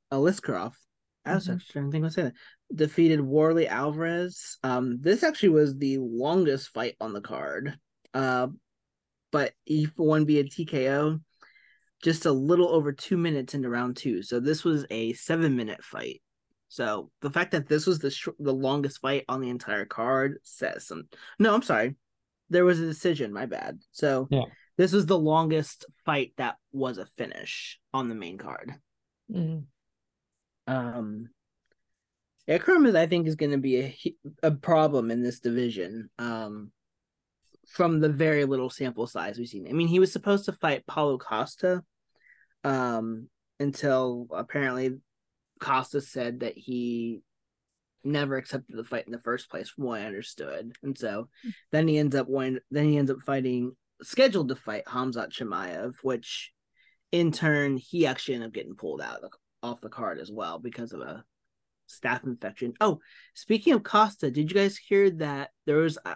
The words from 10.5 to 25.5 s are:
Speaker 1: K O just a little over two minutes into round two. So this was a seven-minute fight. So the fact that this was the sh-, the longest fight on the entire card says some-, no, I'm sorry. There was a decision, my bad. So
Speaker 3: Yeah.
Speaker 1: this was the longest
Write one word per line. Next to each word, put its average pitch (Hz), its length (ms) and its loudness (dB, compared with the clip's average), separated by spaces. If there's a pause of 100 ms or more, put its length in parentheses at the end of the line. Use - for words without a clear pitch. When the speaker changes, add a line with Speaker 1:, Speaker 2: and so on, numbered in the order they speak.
Speaker 1:
K 135 260 0
O 151 280 0 (840)
just 165 220 0
a 156 60 4
little 165 360 4
over 151 240 4
two 175 260 -2
minutes 156 360 0
into 131 160 -2
round 123 260 -2
two. 107 260 -2
So 120 200 -2
this 156 240 0
was 151 260 2
a 113 220 -2
seven-minute 135 720 0
fight. - 380 -12 (460)
So 107 420 -4 (120)
the 143 80 -4
fact 175 220 -2
that 151 180 -2
this 151 180 2
was 175 120 2
the 139 120 -2
sh-, - 160 -10 (120)
the 143 140 0
longest 135 460 0
fight 165 300 -2
on 131 100 -4
the 127 100 -4
entire 107 360 -4
card 131 580 0
says - 440 -6
some-, 82 200 -10 (320)
no, 214 160 6
I'm 233 60 4
sorry. 123 340 0 (540)
There 180 160 6
was 175 160 6
a 165 40 -2
decision, 151 460 -2
my 104 140 -6
bad. - 340 -8 (120)
So 139 380 0
Speaker 3:
Yeah. 135 140 2 (340)
Speaker 1:
this 180 140 6
was 190 140 4
the 180 120 4
longest 156 680 2 (200)